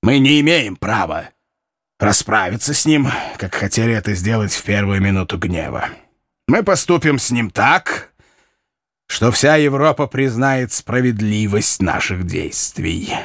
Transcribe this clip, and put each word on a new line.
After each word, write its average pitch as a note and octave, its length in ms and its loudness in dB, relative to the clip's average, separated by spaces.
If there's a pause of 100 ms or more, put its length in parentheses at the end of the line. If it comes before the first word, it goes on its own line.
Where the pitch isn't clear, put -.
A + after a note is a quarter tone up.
Мы C3 160 4
не C#3+ 220 6
имеем C#3+ 340 0
права E2+ 560 -4 (640)
расправиться G#2+ 760 0
с - 100 0
ним, D3 220 4 (300)
как F#2+ 180 -8
хотели A2+ 380 0
это G#2 200 -2
сделать G#2 400 -2
в - 100 -8
первую G2+ 380 0
минуту F#2+ 380 0
гнева. D#2+ 500 -4 (580)
Мы F3+ 140 2
поступим E3+ 560 2
с - 140 -2
ним A#2 180 -2
так, - 640 0 (960)
что A#2 240 2
вся D3 240 4
Европа D3 500 2
признает C3 680 0
справедливость G#2+ 1120 0
наших F2+ 460 -2
действий. - 840 -4 (140)